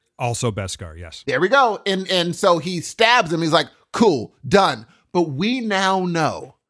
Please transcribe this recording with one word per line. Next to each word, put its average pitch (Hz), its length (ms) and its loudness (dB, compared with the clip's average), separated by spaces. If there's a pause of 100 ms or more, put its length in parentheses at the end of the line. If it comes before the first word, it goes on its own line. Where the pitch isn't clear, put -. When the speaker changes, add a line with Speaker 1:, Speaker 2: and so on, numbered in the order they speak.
(180)
Speaker 1:
Also 123 320 -4
Beskar, 95 480 -10
yes. 85 280 -18
Speaker 2:
There 131 140 -2
we 185 80 4
go. 240 380 2
And, 190 240 -2
and 175 240 0
so 175 240 2
he 170 220 -6
stabs 220 520 2
him. 165 100 0
He's 160 100 0
like, 156 160 2 (240)
"Cool, 156 420 2 (120)
done." 139 400 2 (260)
But 180 180 2
we 214 300 -2
now 190 440 0
know, 143 520 -4 (140)